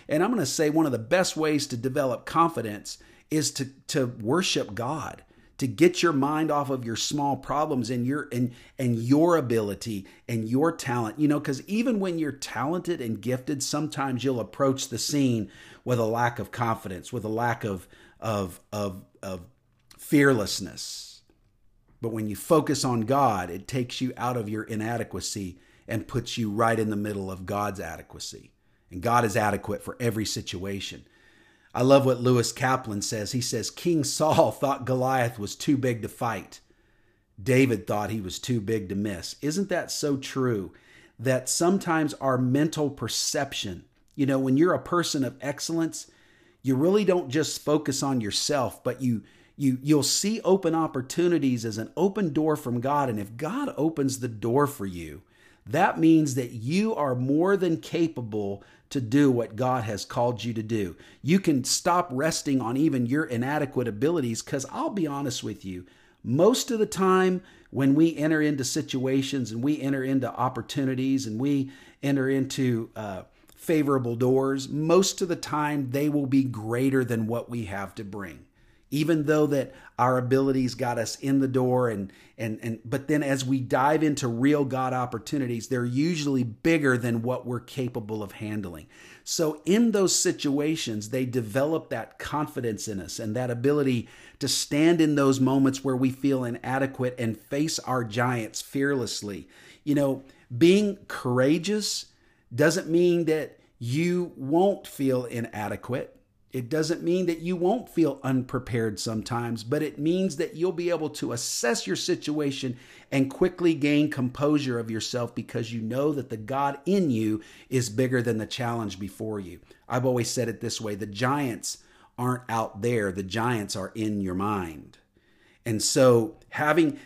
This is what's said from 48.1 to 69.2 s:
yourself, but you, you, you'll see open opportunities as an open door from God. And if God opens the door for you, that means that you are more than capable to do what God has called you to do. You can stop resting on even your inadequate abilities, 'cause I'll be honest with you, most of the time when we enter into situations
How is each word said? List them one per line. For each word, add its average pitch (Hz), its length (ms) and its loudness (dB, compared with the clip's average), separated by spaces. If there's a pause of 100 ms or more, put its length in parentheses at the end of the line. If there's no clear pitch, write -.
yourself, 110 600 -2
but 123 180 -4
you, 120 200 2 (340)
you, 135 280 2
you'll 147 200 4
see 214 380 0
open 180 320 4
opportunities 151 880 0
as 110 140 -4
an 113 180 -6
open 190 380 0
door 156 220 2
from 123 260 -4
God. 139 260 2
And 107 120 -2
if 107 180 -10
God 220 400 -4
opens 143 420 0
the 123 80 -6
door 117 380 2
for 113 220 -6
you, 82 340 -10 (460)
that 160 320 0
means 160 360 6
that 123 180 -4
you 160 420 0
are 139 180 -2
more 147 420 2
than 175 220 2
capable 107 840 -4 (260)
to 139 120 -2
do 135 280 4
what 113 280 0
God 127 260 0
has 104 220 -6
called 120 400 -2
you 120 80 -4
to 110 100 -4
do. 107 320 -2 (260)
You 175 200 4
can 135 240 2
stop 175 440 2
resting 139 520 0
on 117 160 -2
even 139 280 2
your 143 200 0
inadequate 131 600 -2
abilities, 117 560 0
'cause 143 300 -6
I'll 302 200 -4
be 202 140 0
honest 143 380 -4
with 110 220 -8
you, 90 200 -10 (380)
most 180 480 4
of 226 80 -2
the 214 60 4
time 185 560 2 (280)
when 135 260 4
we 160 200 4
enter 156 260 2
into 147 220 0
situations 131 880 -2